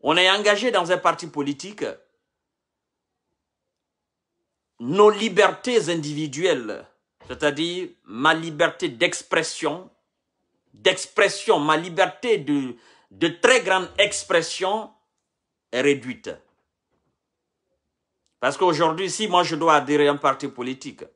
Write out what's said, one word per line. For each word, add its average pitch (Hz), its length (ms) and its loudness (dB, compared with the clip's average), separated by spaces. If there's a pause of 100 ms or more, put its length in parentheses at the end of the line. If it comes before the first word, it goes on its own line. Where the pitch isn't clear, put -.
on 151 160 2
est 185 120 4
engagé 202 420 2
dans 180 200 0
un 180 60 2
parti 180 300 -2
politique, 147 580 -8 (3000)
nos 190 320 6
libertés 202 800 0
individuelles, 151 960 -4 (400)
c'est-à-dire 151 640 -4 (140)
ma 131 300 0
liberté 160 560 -4
d'expression, 160 1040 -4 (840)
d'expression, 190 840 0
ma 156 180 2
liberté 180 600 0
de, 139 360 -4 (360)
de 98 160 -2
très 240 340 4
grande 185 380 -2
expression 190 920 -2 (800)
est 123 100 -2
réduite. 127 480 -2 (2000)
Parce 139 180 -2
qu'aujourd'hui, 170 520 0
si 214 180 -4
moi 180 160 4
je 165 120 -2
dois 160 200 4
adhérer 143 340 2
à - 20 2
un 143 60 -2
parti 139 320 -2
politique 131 560 -12 (100)